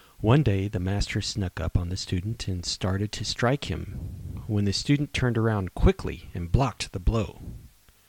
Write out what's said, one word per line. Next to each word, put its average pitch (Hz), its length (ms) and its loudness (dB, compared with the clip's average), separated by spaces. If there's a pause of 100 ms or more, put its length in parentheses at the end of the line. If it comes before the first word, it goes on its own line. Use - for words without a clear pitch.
(220)
One 131 220 6
day, 98 240 2
the 101 120 -2
master 101 420 0
snuck - 380 -4
up - 180 0
on 87 120 -2
the 92 80 -4
student 98 500 -4
and 90 180 -4
started 98 480 -2
to 110 120 -6
strike - 400 0
him, - 840 -8
when 104 180 2
the 98 80 2
student 143 400 0
turned 120 240 2
around 110 380 2
quickly - 580 2
and 85 180 -4
blocked 120 400 2
the 101 80 -6
blow. 104 400 0 (680)